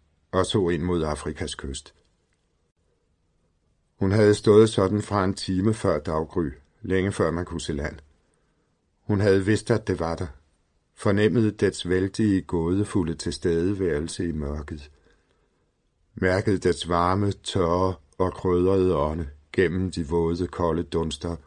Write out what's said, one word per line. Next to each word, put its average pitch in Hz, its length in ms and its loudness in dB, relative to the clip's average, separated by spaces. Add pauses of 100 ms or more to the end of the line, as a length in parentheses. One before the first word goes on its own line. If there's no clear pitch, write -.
(300)
og 92 160 0
så 95 220 0
ind 85 140 -2
mod 87 200 -2
Afrikas 76 520 -6
kyst. - 400 -12 (2000)
Hun 98 140 0
havde 104 220 6
stået 107 360 8
sådan 101 320 2
fra 101 220 0
en 95 100 0
time 95 400 0
før 90 240 0
daggry, 78 520 -4 (320)
længe 95 300 -2
før 87 180 0
man 85 140 -4
kunne 82 160 -8
se - 120 -8
land. 73 240 -6 (1040)
Hun 104 200 0
havde 98 240 4
vidst, 104 260 0
at 110 160 0
det 90 140 -2
var 82 140 -2
der, 87 120 -8 (680)
fornemmet 104 680 2
dets 95 280 0
vældige, 95 540 2
gådefulde 87 720 -2
tilstedeværelse 85 1120 -2
i 82 40 -4
mørket. 76 580 -8 (1200)
Mærket 92 500 0
dets 87 240 0
varme, 92 440 2
tørre 92 640 0 (240)
og 90 140 0
krydrede 92 640 2
ånde 76 320 -2 (240)
gennem 92 380 0
de 80 180 -6
våde, 85 380 0
kolde 85 360 -2
dunster 82 540 -4 (100)